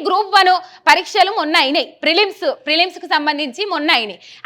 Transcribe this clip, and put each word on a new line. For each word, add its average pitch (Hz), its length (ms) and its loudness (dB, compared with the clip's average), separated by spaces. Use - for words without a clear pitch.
గ్రూప్ 392 320 0
వన్ 370 240 4
పరీక్షలు 370 400 2
మొన్న 339 260 -2
అయినాయి, 285 300 0
ప్రిలిమ్స్, 349 520 0
ప్రిలిమ్స్కి 339 400 -2
సంబంధించి 302 580 -2
మొన్న 330 260 -2
అయినాయి. 220 300 -2